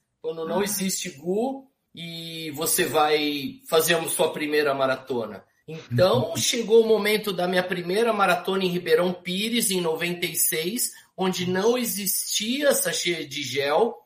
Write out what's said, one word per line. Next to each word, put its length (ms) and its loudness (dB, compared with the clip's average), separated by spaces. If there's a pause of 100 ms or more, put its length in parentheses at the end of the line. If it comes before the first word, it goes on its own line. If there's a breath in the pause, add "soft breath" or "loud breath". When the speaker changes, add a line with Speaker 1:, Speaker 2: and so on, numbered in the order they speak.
(200)
Speaker 1:
quando 260 -6
não 140 0
Speaker 2:
Ah. 40 2
Speaker 1:
existe 460 -4
GU, 560 -4 (280)
e 580 -10
você 320 0
vai 840 2
fazer 260 4
a 140 0
sua 240 0
primeira 420 0
maratona. 680 -2 (240)
Então, 640 2
Speaker 3:
Uhum. 60 -6
Speaker 1:
chegou 460 4
o 60 4
momento 440 2
da 140 -2
minha 160 2
primeira 500 0
maratona 520 0
em 40 2
Ribeirão 440 2
Pires, 580 -2
em 100 0
noventa 460 -2
e 80 -4
seis, 560 -2 (260 loud breath)
onde 320 -2
não 300 2
existia 960 -2
sachê 500 -2
de 180 -10
gel 520 0 (120)